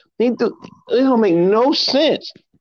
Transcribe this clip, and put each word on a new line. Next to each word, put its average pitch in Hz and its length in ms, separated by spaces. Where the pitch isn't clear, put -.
he 240 120
do, 233 260
it 240 140
don't 262 180
make 196 140
no 214 380
sense." - 600